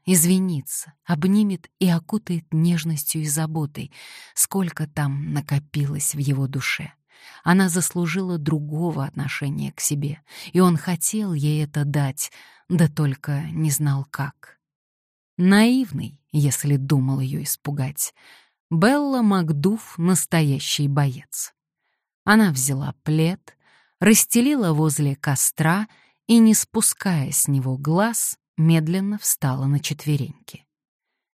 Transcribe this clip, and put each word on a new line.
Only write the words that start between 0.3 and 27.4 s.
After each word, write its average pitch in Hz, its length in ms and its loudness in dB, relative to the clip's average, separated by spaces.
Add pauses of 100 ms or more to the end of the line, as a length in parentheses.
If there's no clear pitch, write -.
обнимет 185 640 0 (100)
и 190 100 2
окутает 170 640 -2
нежностью 160 680 -2
и 151 40 -6
заботой, 151 680 -4 (420)
сколько 170 520 -2
там 147 460 -4
накопилось 147 840 -4
в 151 40 -6
его 135 280 0
душе. 139 460 -6 (520)
Она 185 240 4
заслужила 175 680 -2
другого 151 680 -2
отношения 143 680 -6
к - 80 -20
себе, 143 420 -4 (300)
и 175 80 4
он 180 160 6
хотел 190 560 -4
ей 151 320 0
это 147 200 -4
дать, 143 460 -4 (380)
да 170 200 4
только 147 600 -2
не 156 200 -2
знал 139 400 0
как. - 480 -12 (800)
Наивный, 202 840 2 (100)
если 143 460 0
думал 135 440 0
её 135 220 -4
испугать. 143 720 -6 (560)
Белла 262 520 2
Макдуф 185 760 0
настоящий 160 880 0
боец. 139 640 -4 (720)
Она 208 280 4
взяла 135 500 -4
плед, 160 540 -2 (440)
расстелила 226 720 4
возле 147 440 0
костра 160 720 0 (380)
и, 233 120 6
не 220 160 8
спуская - 760 -2
с - 160 0